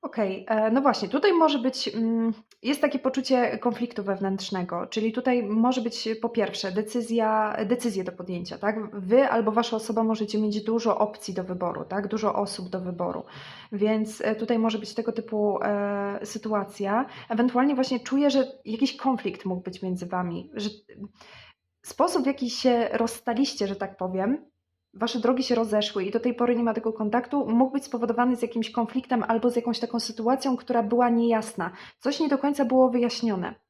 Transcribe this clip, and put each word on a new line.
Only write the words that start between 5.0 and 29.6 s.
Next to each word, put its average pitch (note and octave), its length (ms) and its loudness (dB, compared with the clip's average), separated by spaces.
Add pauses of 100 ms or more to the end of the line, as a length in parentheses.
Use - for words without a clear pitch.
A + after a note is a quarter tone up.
tutaj B3 320 0
może A3+ 380 2
być A3+ 280 -6 (120)
po A#3 80 -2
pierwsze G#3 420 -2
decyzja, A3 960 0
decyzje A3 380 -2
do F3+ 80 -4
podjęcia, F3 460 -8
tak? G#3 420 -2
Wy A3+ 300 6
albo A3 220 2
Wasza A#3 240 2
osoba A3 280 0
możecie G#3+ 380 0
mieć G#3 220 0
dużo A3 340 2
opcji G#3 360 -2
do F3+ 100 -4
wyboru, F3+ 420 -4
tak? G3 220 -4
Dużo G#3+ 280 0
osób F#3+ 340 -4
do F#3 120 -6
wyboru, F3+ 420 -6 (480)
więc, G#3+ 500 0
e, A3 140 2
tutaj A3+ 240 0
może A3 200 2
być G#3 140 -10
tego A#3 180 -2
typu, G#3+ 520 0
e, G3+ 600 -2
sytuacja. G#3 840 -2 (240)
Ewentualnie B3 460 2
właśnie C4 240 0
czuję, C#4 300 2
że C4 180 4 (180)
jakiś A3+ 320 -2
konflikt A3 480 -2
mógł F#3 160 -4
być F#3 200 -10
między F#3 240 -4
Wami, F3 480 -4
że G#3 160 -4 (1160)
sposób, D#4 380 0
w B3+ 40 2
jaki C4+ 220 -2
się A#3+ 420 2
rozstaliście, A3+ 760 -2
że G3 80 -4
tak G3 220 -8
powiem, F#3+ 560 -2 (400)
Wasze A3+ 260 -2
drogi B3 240 2
się B3 120 2
rozeszły G#3+ 480 0
i G3 80 -2
do A3+ 80 0
tej B3 140 0
pory A#3+ 220 2
nie A#3 80 0
ma A3+ 100 2
tego A3+ 200 -2
kontaktu, A#3+ 520 0
mógł A#3+ 280 4
być C#4 120 -2
spowodowany A#3 500 2
z A#3 60 -4
jakimś A#3 300 -4
konfliktem A#3+ 560 -2
albo A3+ 220 2
z A#3+ 60 -2
jakąś A#3 240 0